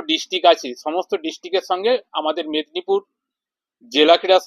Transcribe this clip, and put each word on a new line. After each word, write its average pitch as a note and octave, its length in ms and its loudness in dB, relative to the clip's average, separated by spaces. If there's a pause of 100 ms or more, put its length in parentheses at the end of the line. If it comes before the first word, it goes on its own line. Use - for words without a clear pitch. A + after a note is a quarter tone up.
(120)
ডিস্ট্রিক্ট E3+ 420 -2
আছে, D3+ 160 -2 (160)
সমস্ত E3+ 260 -6 (140)
ডিস্ট্রিক্টের E3+ 460 -6
সঙ্গে G3+ 220 -2 (260)
আমাদের D#3 340 -4
মেদিনীপুর - 460 -4 (960)
জেলা D3+ 260 6
ক্রীড়া F#3 280 4